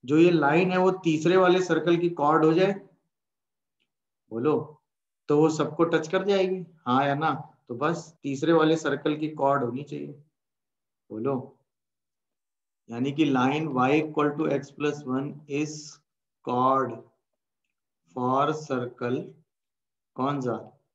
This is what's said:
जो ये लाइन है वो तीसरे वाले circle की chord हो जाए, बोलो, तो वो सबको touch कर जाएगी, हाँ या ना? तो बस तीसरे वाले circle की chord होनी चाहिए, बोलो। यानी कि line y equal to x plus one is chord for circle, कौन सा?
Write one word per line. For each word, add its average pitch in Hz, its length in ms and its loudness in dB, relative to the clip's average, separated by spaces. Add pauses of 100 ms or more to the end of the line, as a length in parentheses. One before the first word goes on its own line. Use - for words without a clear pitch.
जो 143 120 2
ये 175 140 6
लाइन 165 400 2
है 185 60 0
वो 185 140 4
तीसरे 165 460 0
वाले 180 240 4
circle 170 360 0
की 170 120 0
chord 156 360 2
हो 160 80 6
जाए, 190 200 2 (1600)
बोलो, 127 520 -4 (460)
तो 147 100 4
वो 156 120 6
सबको 151 340 0
touch 160 240 0
कर 190 160 -2
जाएगी, 190 420 0 (200)
हाँ 127 220 2
या 139 80 0
ना? 147 380 -4 (140)
तो 120 80 -10
बस 156 480 -4
तीसरे 139 300 0
वाले 160 240 4
circle 147 400 -2
की 151 120 -6
chord 139 340 0
होनी 123 200 -6
चाहिए, - 400 -14 (880)
बोलो। 123 460 -6 (1300)
यानी 123 220 -4
कि 143 220 0
line 135 380 0
y 131 300 2
equal 151 340 -2
to 156 160 -2
x 139 120 -2 (160)
plus 147 160 -2 (120)
one 135 260 -4 (180)
is 147 180 -4 (800)
chord 127 440 0 (1200)
for 135 360 0 (180)
circle, 123 520 -6 (920)
कौन 139 260 -4
सा? 113 400 -8 (140)